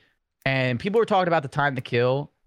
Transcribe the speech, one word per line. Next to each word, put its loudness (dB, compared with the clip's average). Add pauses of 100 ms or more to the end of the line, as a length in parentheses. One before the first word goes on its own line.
(460)
And 0
people 0
were 2
talking 2
about 2
the -12
time 0
to -8
kill 0 (180)